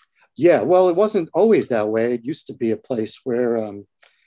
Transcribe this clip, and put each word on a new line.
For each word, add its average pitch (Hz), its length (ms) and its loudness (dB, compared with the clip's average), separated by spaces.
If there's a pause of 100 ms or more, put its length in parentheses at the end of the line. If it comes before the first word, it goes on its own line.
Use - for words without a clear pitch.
(380)
Yeah, 147 260 4
well, 180 260 4
it 170 60 0
wasn't 202 380 0
always 185 360 2
that 107 200 -2
way. 113 240 0
It 117 120 -6
used 117 220 -10
to - 60 -12
be 117 180 -4
a 104 60 -2
place 110 460 -8
where, 120 340 -2
um, 101 300 -8 (400)